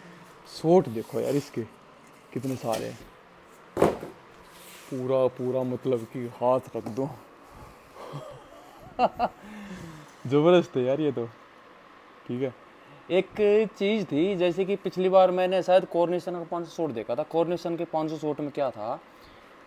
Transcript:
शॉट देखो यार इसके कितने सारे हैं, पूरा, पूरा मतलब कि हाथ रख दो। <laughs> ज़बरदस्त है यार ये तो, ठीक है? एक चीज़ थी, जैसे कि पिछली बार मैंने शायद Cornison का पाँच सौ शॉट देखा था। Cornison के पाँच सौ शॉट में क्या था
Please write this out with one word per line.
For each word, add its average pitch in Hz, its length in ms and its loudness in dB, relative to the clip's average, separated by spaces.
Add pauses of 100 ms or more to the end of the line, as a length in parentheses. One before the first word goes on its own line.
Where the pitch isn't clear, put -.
(520)
शॉट 175 380 6
देखो 113 300 -6
यार 123 160 0
इसके 139 260 -4 (720)
कितने 131 220 -6
सारे 117 300 -4
हैं, 117 120 -10 (800)
पूरा, - 1500 -2
पूरा 127 360 -2
मतलब 123 480 -2
कि 123 220 -6
हाथ 127 400 2
रख 113 140 -6
दो। 131 200 -4 (1900)
<laughs> 240 300 0 (1000)
ज़बरदस्त 156 500 6
है 127 60 2
यार 135 180 0
ये 147 100 0
तो, 117 140 -4 (1040)
ठीक 123 140 -4
है? 131 120 -4 (580)
एक 185 140 4 (520)
चीज़ 208 280 0
थी, 175 300 0
जैसे 175 300 0
कि 196 100 0
पिछली 185 340 -2
बार 185 220 6
मैंने 180 320 0
शायद 185 220 4
Cornison 175 480 -2
का 170 180 -8
पाँच 170 160 -6
सौ - 60 -20
शॉट 160 180 -2
देखा 117 240 -6
था। 151 80 -2
Cornison 165 540 -2
के 170 80 -6
पाँच 156 240 -2
सौ 156 80 -6
शॉट 147 220 -4
में 147 120 -6
क्या 139 200 -2
था 117 280 -8 (680)